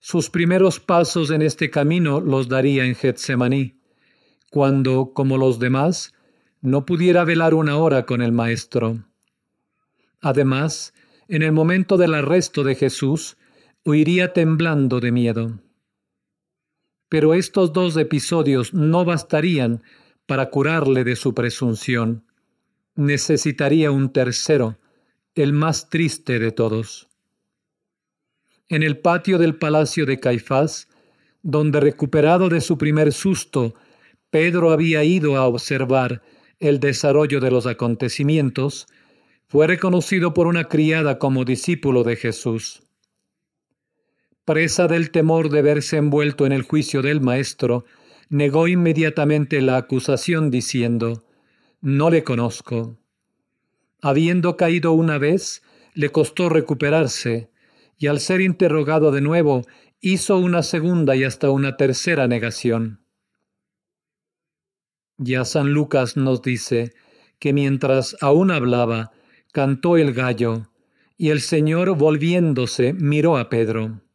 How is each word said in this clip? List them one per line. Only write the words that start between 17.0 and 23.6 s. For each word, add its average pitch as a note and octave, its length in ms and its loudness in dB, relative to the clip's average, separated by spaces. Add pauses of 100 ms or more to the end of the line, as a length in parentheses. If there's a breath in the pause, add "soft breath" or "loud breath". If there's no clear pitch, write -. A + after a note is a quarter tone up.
Pero D#3 240 4
estos F3+ 400 0
dos F3 240 0
episodios D3 760 0
no E3 320 2
bastarían D#3 800 -2 (420 soft breath)
para C3+ 240 -2
curarle C#3 540 0
de B2 120 -2
su A#2+ 180 -4
presunción. A#2 920 -4 (680)
Necesitaría D3 960 0